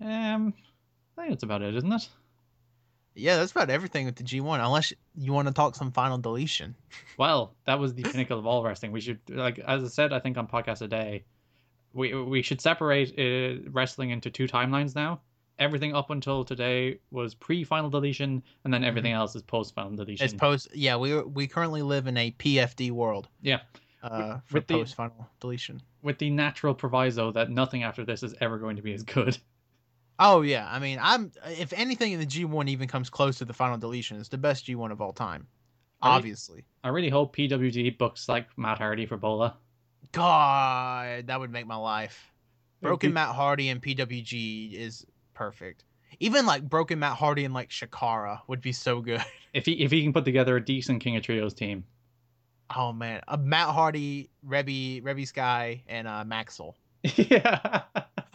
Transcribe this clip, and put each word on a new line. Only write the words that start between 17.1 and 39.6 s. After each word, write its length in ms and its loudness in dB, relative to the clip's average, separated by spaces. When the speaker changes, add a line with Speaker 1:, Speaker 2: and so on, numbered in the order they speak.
Speaker 1:
was 240 -6
pre-Final 560 -2
Deletion, 500 0
and 100 0
then 120 2
everything 260 2
Speaker 2:
Mm-hmm. 100 0
Speaker 1:
else 140 -2
is 80 -10
post-Final 540 -4
Deletion. 280 -4
Speaker 2:
It's 100 0
post, 380 2
yeah, 220 2
we, 280 0
we 260 -4
currently 340 -2
live 240 0
in 100 -2
a 140 2
P 300 2
F 160 2
D 160 -2
world. 340 -2
Speaker 1:
Yeah. 180 2
Speaker 2:
Uh, 100 -10
Speaker 1:
With, 120 -12
Speaker 2:
for 120 -4
Speaker 1:
with 100 -4
the 60 2
Speaker 2:
post-Final 540 -4
Deletion. 420 -8
Speaker 1:
with 160 -2
the 120 0
natural 440 2
proviso 580 2
that 180 2
nothing 320 0
after 220 -4
this 180 -6
is 180 -6
ever 180 0
going 180 -6
to 60 -10
be 100 -6
as 100 -8
good. 400 2
<laughs> 60 -20
Speaker 2:
Oh, 220 10
yeah. 260 0
I 120 -6
mean, 200 -4
I'm, 300 2
if 260 -6
anything 380 0
in 80 -2
the 80 -2
G 180 -4
one 220 0
even 220 -2
comes 200 -4
close 300 2
to 60 -8
the 80 -10
Final 260 0
Deletion, 400 -8
it's 100 -12
the 80 -8
best 280 0
G 100 -6
one 160 -6
of 100 -8
all 120 -6
time. 340 -8
Speaker 1:
I 60 6
re-, 80 8
Speaker 2:
Obviously. 480 -4
Speaker 1:
I 60 -6
really 200 0
hope 240 2
P 140 0
W 240 2
G 200 0
books, 380 -2
like, 200 -2
Matt 200 -2
Hardy 280 -2
for 100 -6
Bola. 380 0